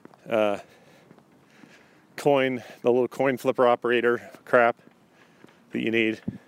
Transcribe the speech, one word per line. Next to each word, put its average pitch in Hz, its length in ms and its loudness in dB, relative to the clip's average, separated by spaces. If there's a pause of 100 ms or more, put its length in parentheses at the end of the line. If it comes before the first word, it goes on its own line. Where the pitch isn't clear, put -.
(280)
Uh, 107 300 0 (1600)
coin, 131 480 0 (180)
the 123 80 2
little 123 160 2
coin 135 300 -2
flipper 127 300 0
operator 120 640 0 (160)
crap 120 320 4 (960)
that 120 100 -6
you 117 120 -2
need, 110 280 0 (280)